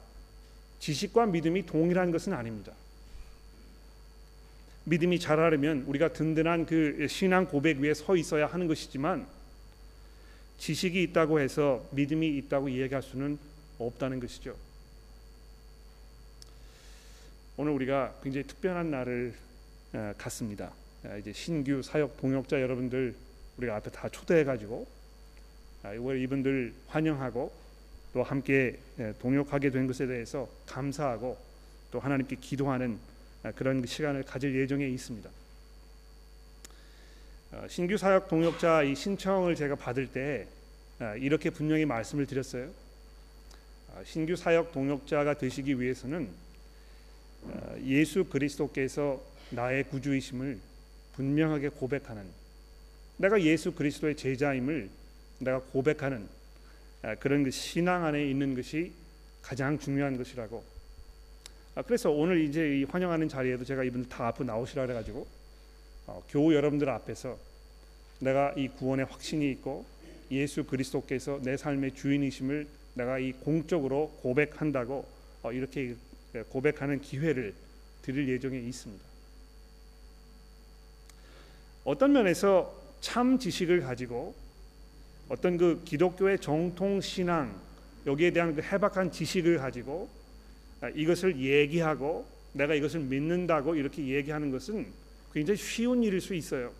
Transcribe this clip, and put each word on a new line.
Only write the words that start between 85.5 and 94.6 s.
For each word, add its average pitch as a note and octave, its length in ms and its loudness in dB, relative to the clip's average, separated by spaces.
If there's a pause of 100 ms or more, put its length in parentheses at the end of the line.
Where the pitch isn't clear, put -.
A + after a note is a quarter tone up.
그 E3+ 280 6
기독교의 F3+ 540 4
정통 F3+ 640 0
신앙, D#3+ 580 0 (460)
여기에 D3+ 260 4
대한 E3+ 240 2
그 D3+ 60 -2
해박한 F#3+ 500 2
지식을 E3+ 480 2
가지고, C3 500 -6 (720)
아, A#2+ 80 -4
이것을 E3 500 2
얘기하고 D3 840 2 (280)
내가 D3 200 2
이것을 D3+ 280 0
믿는다고 D#3 720 0
이렇게 C#3+ 320 -2
얘기하는 D3 420 -2
것은 C3 420 -4 (420)